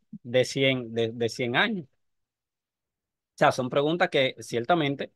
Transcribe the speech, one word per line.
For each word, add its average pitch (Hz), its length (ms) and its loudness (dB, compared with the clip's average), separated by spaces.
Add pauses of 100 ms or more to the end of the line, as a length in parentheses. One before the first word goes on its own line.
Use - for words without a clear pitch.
(120)
de 123 340 0
cien, 131 480 0
de, 113 180 0
de 117 180 -2
cien 120 260 -4
años? 190 300 0
O - 40 -20 (1500)
sea, 147 160 4
son 127 180 -4
preguntas 156 400 0
que 135 300 0
ciertamente 135 760 -2